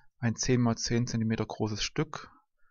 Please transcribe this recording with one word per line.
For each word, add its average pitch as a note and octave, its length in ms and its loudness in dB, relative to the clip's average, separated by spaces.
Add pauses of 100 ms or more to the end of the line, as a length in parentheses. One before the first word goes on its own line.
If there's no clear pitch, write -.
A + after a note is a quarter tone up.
(180)
ein A#2 160 2
zehn B2 260 4
mal A#2 160 4
zehn A#2+ 300 0
Zentimeter A2 380 0
großes G#2+ 380 -4
Stück - 480 -4 (400)